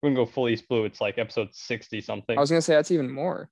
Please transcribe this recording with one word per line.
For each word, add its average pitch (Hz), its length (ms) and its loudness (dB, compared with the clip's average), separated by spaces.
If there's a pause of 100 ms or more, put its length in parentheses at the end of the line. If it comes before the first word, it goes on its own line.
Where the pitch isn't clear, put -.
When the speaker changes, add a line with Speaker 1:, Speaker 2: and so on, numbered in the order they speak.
Speaker 1:
when 147 120 2
we 131 40 2
go 123 100 2
full 123 240 0
East 113 180 -2
Blue, 113 160 2
it's, 101 160 -6
like, 104 160 -2
episode 107 380 -4
sixty 110 480 -8
something. 110 340 -4
Speaker 2:
I 135 60 2
was 143 80 2
gonna 165 100 4
say 160 140 2
that's 151 160 4
even 147 200 0
more. 147 420 -6